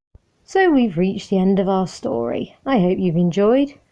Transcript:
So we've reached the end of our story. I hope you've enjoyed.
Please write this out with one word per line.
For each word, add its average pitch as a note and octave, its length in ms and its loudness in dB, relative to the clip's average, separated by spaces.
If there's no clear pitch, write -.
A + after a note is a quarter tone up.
So F#4+ 280 0
we've A#3+ 280 2
reached F#3 320 -2
the G3+ 80 0
end F#3+ 200 2
of F#3+ 100 0
our F#3+ 180 0
story. - 720 -6
I C4+ 140 0
hope F3+ 180 2
you've F3+ 180 0
enjoyed. G3+ 580 0